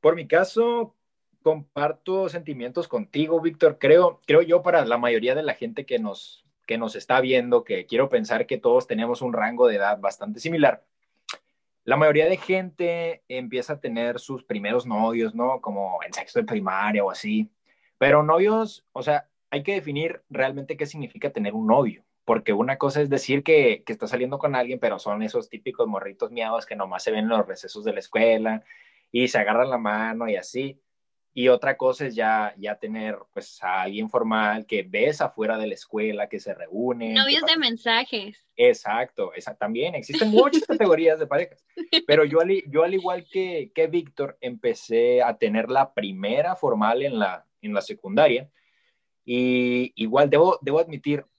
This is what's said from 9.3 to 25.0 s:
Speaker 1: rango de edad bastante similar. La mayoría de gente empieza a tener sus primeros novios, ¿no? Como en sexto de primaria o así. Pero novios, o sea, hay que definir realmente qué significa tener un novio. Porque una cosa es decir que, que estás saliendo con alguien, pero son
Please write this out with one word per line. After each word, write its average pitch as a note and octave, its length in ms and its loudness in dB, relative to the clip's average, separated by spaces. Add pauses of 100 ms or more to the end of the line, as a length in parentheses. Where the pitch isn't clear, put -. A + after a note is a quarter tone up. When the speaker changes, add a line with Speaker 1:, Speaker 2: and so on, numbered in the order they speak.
Speaker 1:
rango A#2 340 2
de A2 100 4
edad G2+ 220 0
bastante G2+ 400 -6
similar. D#3 460 0 (1000)
La B2 120 0
mayoría D3+ 300 4
de F3+ 100 2
gente E3+ 920 -4
empieza B2+ 460 -6
a C#3+ 60 -16
tener A#2+ 400 -4
sus C3 240 -12
primeros A2 420 -4
novios, A2+ 480 -2
¿no? B2 260 -2
Como G2 460 -6
en - 60 -14
sexto - 260 -6
de A2+ 80 0
primaria G#2 560 -2
o F#2+ 80 0
así. G#2+ 400 -4 (460)
Pero C#3+ 260 4
novios, G#3 680 0
o B2+ 100 -10
sea, D3 260 -2 (220)
hay C#3+ 120 -4
que G3 100 -4
definir D#3 580 -6
realmente C#3 460 -4
qué D3 100 -6
significa C#3+ 440 -8
tener G2+ 240 -6
un A2 120 -4
novio. A#2+ 380 2 (220)
Porque A2+ 260 0
una B2 240 0
cosa C#3 240 -2
es C#3+ 80 2
decir C#3 340 -2
que, C#3 440 4
que A#2 60 -6
estás A2 180 -8
saliendo B2+ 280 -4
con C#3+ 160 -2
alguien, B2 240 -2
pero A2+ 200 -2
son G#2 240 -4